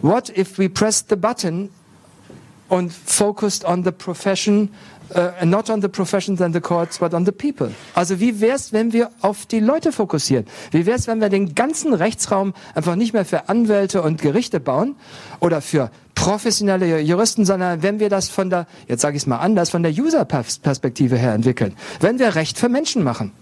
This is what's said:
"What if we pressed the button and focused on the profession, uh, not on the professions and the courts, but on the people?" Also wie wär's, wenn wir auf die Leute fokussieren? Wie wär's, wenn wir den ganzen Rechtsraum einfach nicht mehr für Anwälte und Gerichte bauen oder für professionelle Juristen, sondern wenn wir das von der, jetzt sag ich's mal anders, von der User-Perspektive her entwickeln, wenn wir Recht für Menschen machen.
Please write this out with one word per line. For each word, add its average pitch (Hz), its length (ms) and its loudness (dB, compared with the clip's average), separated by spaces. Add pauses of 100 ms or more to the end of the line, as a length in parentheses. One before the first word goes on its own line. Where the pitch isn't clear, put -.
"What 226 340 2
if 190 240 -2
we 190 120 2
pressed 208 400 0
the 214 60 2
button 185 520 -4 (1000)
and 180 220 0
focused 202 720 0
on 175 180 0
the 180 60 2
profession, 202 800 0 (440)
uh, 180 300 0
not 196 240 2
on 214 140 0
the 202 60 0
professions 190 520 -2
and 170 140 0
the 175 60 0
courts, 170 400 -2
but 170 120 0
on 175 140 2
the 202 60 2
people?" 196 380 -4 (240)
Also 175 240 0
wie 214 220 0
wär's, 254 320 0
wenn 226 220 0
wir 233 160 2 (100)
auf 196 240 -2
die 226 160 -2
Leute 285 320 2
fokussieren? 135 540 0 (240)
Wie 165 160 2
wär's, 233 200 0
wenn 220 140 0
wir 214 80 2
den 196 260 0
ganzen 294 380 0
Rechtsraum 196 600 0 (200)
einfach 170 220 0
nicht 220 160 0
mehr 208 140 0
für - 240 -2
Anwälte 202 500 2
und 160 220 0
Gerichte 160 360 0
bauen 147 380 -2 (440)
oder 175 200 2
für 135 300 -2 (280)
professionelle 190 840 0
Juristen, 190 440 2
sondern 180 400 0
wenn 208 160 0
wir 208 80 2
das 196 200 0
von 190 220 -2
der, 175 160 -2 (220)
jetzt 120 140 -2
sag 147 120 0
ich's 143 120 -4
mal 123 120 0
anders, 175 320 2
von 170 140 0
der 165 80 2
User-Perspektive 139 1200 0
her 120 160 2
entwickeln, 113 440 0 (240)
wenn 233 180 2
wir 240 160 2
Recht 160 240 -2
für 240 100 2
Menschen 254 360 0
machen. 113 260 -2 (120)